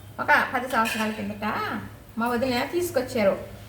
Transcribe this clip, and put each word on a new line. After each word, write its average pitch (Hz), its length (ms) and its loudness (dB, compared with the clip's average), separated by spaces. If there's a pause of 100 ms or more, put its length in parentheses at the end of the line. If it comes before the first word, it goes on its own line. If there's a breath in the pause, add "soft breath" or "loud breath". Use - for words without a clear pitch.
(200)
ఒక 277 340 6
పది 262 180 -2
సంవత్సరాల 226 380 2
కిందట 214 340 -6 (720)
మా 233 100 2
వదిన 247 360 2
తీసుకొచ్చారు. 247 920 0 (120)